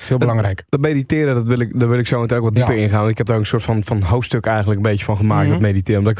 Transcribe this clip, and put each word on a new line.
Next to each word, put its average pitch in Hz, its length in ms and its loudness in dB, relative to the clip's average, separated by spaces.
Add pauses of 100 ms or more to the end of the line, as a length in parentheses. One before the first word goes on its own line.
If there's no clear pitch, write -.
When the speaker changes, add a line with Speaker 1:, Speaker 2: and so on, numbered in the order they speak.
Speaker 1:
is - 60 -6
heel 131 100 0
Speaker 2:
Dat 120 100 0
Speaker 1:
belangrijk. 104 400 -2
Speaker 2:
dat 143 120 -2
mediteren, 147 540 0
dat 117 120 0
wil 123 120 2
ik, 120 220 -2
daar 120 80 2
wil 120 100 2
ik 120 80 -2
zo 123 140 0
meteen 117 180 0
ook 117 60 0
wat 110 100 0
dieper 127 220 2
Speaker 1:
Ja. 107 60 0
Speaker 2:
in 107 60 2
gaan. 104 100 2
Want 107 120 2
ik 107 80 -2
heb 110 80 -2
daar 117 100 0
ook 110 60 0
een 104 60 -2
soort 120 140 -2
van, 110 220 -2
van 107 180 -2
hoofdstuk 113 440 -2
eigenlijk 107 300 0
een 107 140 0
beetje 95 140 -2
van 107 120 -2
gemaakt, 104 260 2
Speaker 1:
Mhm. 98 100 2
Speaker 2:
dat 92 80 0
mediteren, 101 380 0
omdat 104 200 2
ik - 20 -